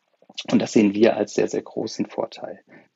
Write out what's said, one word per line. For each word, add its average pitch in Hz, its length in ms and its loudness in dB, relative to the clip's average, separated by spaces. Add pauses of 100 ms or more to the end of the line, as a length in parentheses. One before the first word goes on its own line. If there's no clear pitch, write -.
(500)
und 123 100 4
das 113 120 -4
sehen 104 220 4
wir 107 220 4
als 104 180 -4
sehr, 101 140 0
sehr 95 140 -6
großen - 440 -8
Vorteil. - 540 -10 (360)